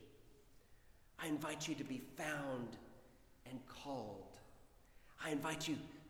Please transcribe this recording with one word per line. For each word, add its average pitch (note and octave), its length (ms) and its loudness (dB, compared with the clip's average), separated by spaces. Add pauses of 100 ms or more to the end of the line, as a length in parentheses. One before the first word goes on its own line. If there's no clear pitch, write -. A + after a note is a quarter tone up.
(1160)
I E3+ 100 0
invite D3+ 400 4
you D#3 80 4
to C3+ 100 2
be B2+ 160 0 (160)
found C#3 600 4 (720)
and B2+ 180 -2
called. A#2 680 -2 (840)
I D#3+ 60 4
invite D3+ 380 4
you D3+ 100 6 (320)